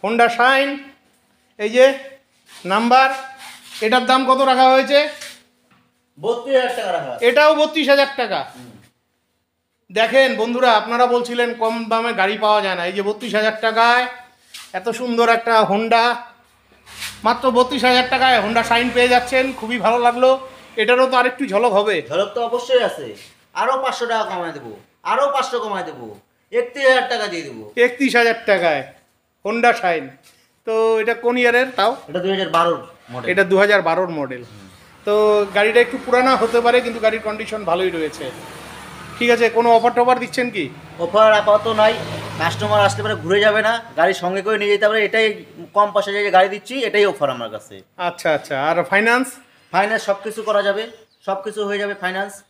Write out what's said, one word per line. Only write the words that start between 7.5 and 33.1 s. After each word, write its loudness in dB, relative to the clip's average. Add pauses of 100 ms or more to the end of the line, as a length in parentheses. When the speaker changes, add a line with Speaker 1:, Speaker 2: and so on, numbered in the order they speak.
Speaker 1:
বত্রিশ -2
হাজার 6 (100)
টাকা। -4 (120)
Speaker 2:
হুম। -20 (1200)
Speaker 1:
দেখেন 2
বন্ধুরা, 2
আপনারা 2
বলছিলেন -2
কম -4
দামে -2
গাড়ি -2
পাওয়া 2
যায় -2
না, -6
এই -6
যে -6
বত্রিশ -6
হাজার 0
টাকায় 2 (680)
এত -6
সুন্দর 0
একটা 4
Honda, 2 (1120)
মাত্র 2
বত্রিশ 0
হাজার 4
টাকায় 4
Honda 0
Shine 0
পেয়ে 4
যাচ্ছেন, 2
খুবই -6
ভালো 2
লাগলো। 2 (280)
এটারও 2
তো 0
আরেকটু 0
ঝলক 0
হবে। 0
Speaker 2:
ঝলক -2
তো -2
অবশ্যই 0
আছে, -6 (400)
আরো -2
পাঁচশো -4
টাকা -2
কমায় -8
দেবো, -16 (260)
আরো 0
পাঁচশো -4
কমায় -6
দেবো, -14 (380)
একত্রিশ -2
হাজার 4
টাকা -4
দিয়ে -8
দেবো। -14
Speaker 1:
একত্রিশ 2
হাজার 4 (120)
টাকায় 2 (600)
Honda 2
Shine। -2 (560)
তো 0
এটা -2
কোন -2
ইয়ারের 2 (100)
তাও? 0 (120)
Speaker 2:
এটা -6
দুই -2
হাজার -2
বারোর 0 (260)